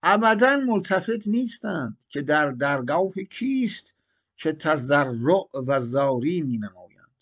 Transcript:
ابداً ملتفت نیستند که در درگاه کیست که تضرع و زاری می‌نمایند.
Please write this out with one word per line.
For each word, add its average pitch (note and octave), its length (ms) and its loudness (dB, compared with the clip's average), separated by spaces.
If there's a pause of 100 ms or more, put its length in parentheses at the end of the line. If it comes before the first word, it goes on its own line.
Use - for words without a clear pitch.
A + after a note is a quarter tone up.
ابداً A3 540 4
ملتفت G#3+ 680 0
نیستند A3 680 -4 (120)
که C#3+ 120 -6
در D3 300 2
درگاه C#3+ 640 -2 (160)
کیست B3+ 680 -4 (400)
که D#3 180 -2
تضرع C#3+ 960 0 (180)
و C#3 120 2
زاری C3+ 640 0
می‌نمایند. G#2 720 -8 (100)